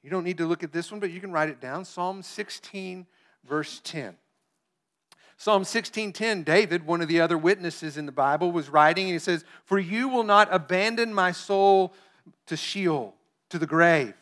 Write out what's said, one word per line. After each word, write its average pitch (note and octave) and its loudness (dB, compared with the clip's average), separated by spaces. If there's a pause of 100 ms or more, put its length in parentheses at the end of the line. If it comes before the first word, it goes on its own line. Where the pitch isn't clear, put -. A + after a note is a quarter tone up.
You C#3 -20
don't F3+ -4
need F3+ -4
to E3 0
look E3+ -2
at D#3 -10
this E3+ -6
one, G#3 -12
but G3 -4
you F3 -12
can F#3+ -12
write D#3 0
it C3 -12
down. C3+ -10
Psalm F#3 -8
sixteen, F#3 -12 (380)
verse D3+ -6
ten. A#2 -10 (1200)
Psalm G3+ 0
sixteen A3 -6
ten, G#3 -4
David, E3+ 2
one E3+ 0
of E3 -2
the E3 2
other E3 2
witnesses E3 -2
in D3+ -8
the C#3 -10
Bible, D3 0
was D#3+ -4
writing, D#3 6
and F3+ -2
he E3 -2
says, E3 -2 (200)
"For G3 0
you G#3 -2
will B3 0
not G#3 6
abandon G3+ 0
my F#3 0
soul G3 4 (540)
to E3 -6
Sheol, D3+ -4 (320)
to F3 -8
the D#3+ -2
grave." D#3+ 4